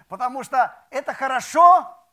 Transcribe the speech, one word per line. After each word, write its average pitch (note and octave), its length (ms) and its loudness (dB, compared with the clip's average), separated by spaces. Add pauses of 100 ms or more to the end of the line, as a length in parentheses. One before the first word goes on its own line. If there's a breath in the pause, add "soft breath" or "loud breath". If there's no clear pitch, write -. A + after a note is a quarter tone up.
потому B3 340 -10
что B3+ 320 -4 (160)
это C4+ 240 -10
хорошо, C4+ 840 2 (160)